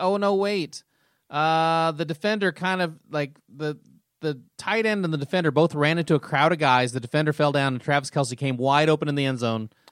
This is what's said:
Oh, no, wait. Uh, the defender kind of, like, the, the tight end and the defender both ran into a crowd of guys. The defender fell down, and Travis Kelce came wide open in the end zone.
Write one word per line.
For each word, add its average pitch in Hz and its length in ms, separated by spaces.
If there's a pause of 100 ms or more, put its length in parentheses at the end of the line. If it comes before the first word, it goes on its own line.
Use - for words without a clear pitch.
Oh, 190 160
no, 202 180
wait. 196 480 (480)
Uh, 160 640
the 156 120
defender 196 480
kind 185 280
of, 170 140 (160)
like, 147 260 (180)
the, 151 220 (440)
the 151 200 (160)
tight 220 300
end 208 180
and 165 80
the 156 60
defender 160 320
both 151 240
ran 151 240
into 165 160
a 143 60
crowd 151 320
of 170 60
guys. 127 340
The 127 80
defender 151 320
fell 147 200
down, 139 220
and 120 80
Travis 143 280
Kelce 127 280
came 135 180
wide 139 320
open 151 200
in 143 80
the 139 100
end 131 140
zone. 113 280 (240)